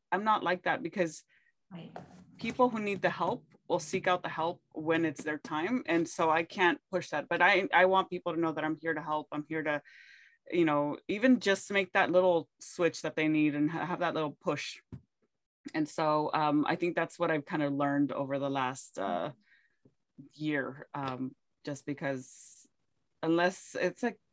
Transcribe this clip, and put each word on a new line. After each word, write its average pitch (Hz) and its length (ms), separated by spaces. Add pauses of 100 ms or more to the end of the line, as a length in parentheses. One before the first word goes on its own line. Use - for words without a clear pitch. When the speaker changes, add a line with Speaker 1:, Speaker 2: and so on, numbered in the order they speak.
(120)
Speaker 1:
I'm 190 120
not 214 200
like 180 200
that 165 200
because 165 400 (480)
Speaker 2:
Right. 170 200 (460)
Speaker 1:
people 233 320
who 220 100
need 202 220
the 180 80
help 185 360 (220)
will 170 120
seek 180 280
out 180 160
the 165 60
help 165 320 (120)
when 160 320
it's 151 180
their 151 140
time. 170 480
And 170 220
so 165 240
I 165 120
can't 175 360 (120)
push 180 180
that, 147 200
but 175 120
I, 180 300
I 180 140
want 190 240
people 175 240
to 160 60
know 165 120
that 151 120
I'm 156 120
here 160 200
to 151 60
help. 151 300
I'm 151 160
here 160 160
to, 147 180 (680)
you 170 140
know, 147 320 (100)
even 220 320
just 196 320
make 196 220
that 170 180
little 180 380 (100)
switch - 440
that 156 120
they 156 120
need 151 260
and 147 160
ha-, 160 160
have 170 140
that 170 160
little 151 260
push. - 360 (960)
And 156 120
so, 151 460
um, 151 340
I 160 80
think 170 200
that's 165 240
what 170 100
I've 151 160
kind 151 160
of 143 120
learned 143 380
over 139 280
the 139 100
last, 135 480
uh, 90 340 (1000)
year, 143 640
um, 131 400 (280)
just 147 220
because - 840 (540)
unless 170 580
it's 180 220
like 233 160 (160)